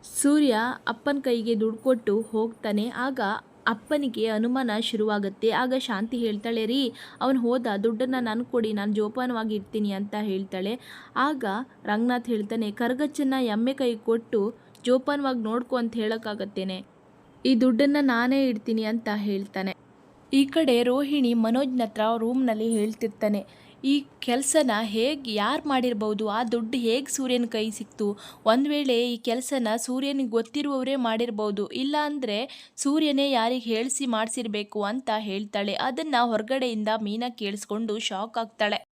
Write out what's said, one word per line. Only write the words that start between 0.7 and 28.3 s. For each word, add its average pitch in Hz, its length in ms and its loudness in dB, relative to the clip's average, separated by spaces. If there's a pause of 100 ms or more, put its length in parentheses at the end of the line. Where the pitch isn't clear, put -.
ಅಪ್ಪನ್ 269 340 -2
ಕೈಗೆ 233 380 0
ದುಡ್ಡು 220 180 0
ಕೊಟ್ಟು 233 440 2
ಹೋಗ್ತಾನೆ. 220 600 -2 (140)
ಆಗ 254 240 -4 (460)
ಅಪ್ಪನಿಗೆ 233 600 -2
ಅನುಮಾನ 233 440 0 (100)
ಶುರುವಾಗುತ್ತೆ. 214 680 0
ಆಗ 254 280 2
ಶಾಂತಿ 226 400 -4
ಹೇಳ್ತಾಳೆ, 220 480 -2
"ರೀ, 254 140 0 (400)
ಅವ್ನು 269 200 2
ಹೋದ, 240 260 0 (160)
ದುಡ್ಡನ್ನ 240 380 0
ನನ್ಗೆ 233 300 -4
ಕೊಡಿ, 226 220 0
ನಾನು 208 200 -2
ಜೋಪಾನವಾಗಿ 220 640 -2
ಇಡ್ತೀನಿ" 208 380 -2
ಅಂತ 202 280 -6
ಹೇಳ್ತಾಳೆ. 190 540 -4 (420)
ಆಗ 262 280 0 (400)
ರಂಗನಾಥ್ 240 440 0
ಹೇಳ್ತಾನೆ, 220 420 -2
"ಕರಗಚ್ಚನ್ನ 262 640 0 (120)
ಎಮ್ಮೆ 226 280 0
ಕೈಗೆ 240 300 0
ಕೊಟ್ಟು 226 380 2 (420)
ಜೋಪಾನವಾಗಿ 262 540 2
ನೋಡ್ಕೊ 233 380 -2
ಅಂತ 233 180 -2
ಹೇಳಕ್ಕಾಗತ್ತೇನೆ? 208 840 -4 (680)
ಈ 262 100 6
ದುಡ್ಡನ್ನ 254 460 4
ನಾನೇ 262 480 4
ಇಡ್ತೀನಿ" 220 360 -2
ಅಂತ 220 320 -2
ಹೇಳ್ತಾನೆ. 196 560 -4 (600)
ಈ 277 120 6
ಕಡೆ 269 380 4
ರೋಹಿಣಿ 262 520 2
ಮನೋಜ್ನ 240 480 2
ಹತ್ರ 220 220 -2 (120)
ರೂಮ್ನಲ್ಲಿ 226 560 2
ಹೇಳ್ತಿರ್ತಾನೆ, 214 680 0 (440)
"ಈ 277 100 4 (240)
ಕೆಲ್ಸನ 262 520 2 (120)
ಹೇಗ್, 240 460 -2
ಯಾರ್ 220 380 0
ಮಾಡಿರ್ಬೋದು? 220 600 0
ಆ 220 160 0
ದುಡ್ಡು 233 340 -2
ಹೇಗ್ 240 320 0
ಸೂರ್ಯನ 247 340 0
ಕೈ 220 260 -2
ಸಿಕ್ತು? 208 360 -6 (400)